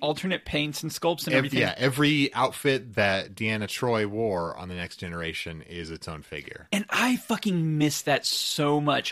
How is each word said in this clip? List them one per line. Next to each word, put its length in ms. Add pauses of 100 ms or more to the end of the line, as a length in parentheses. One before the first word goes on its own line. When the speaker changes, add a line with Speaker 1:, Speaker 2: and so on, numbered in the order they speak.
Speaker 1:
alternate 440
paints 380
and 80
sculpts 340
and 80
Speaker 2:
Ev-, 60
Speaker 1:
everything. 200
Speaker 2:
yeah, 180
every 560
outfit 600
that 400
Deanna 320
Troi 380
wore 500
on 140
The 60
Next 220
Generation 640
is 280
its 160
own 140
figure. 500
Speaker 1:
And 180
I 280
fucking 600
miss 260
that 220
so 540
much. 320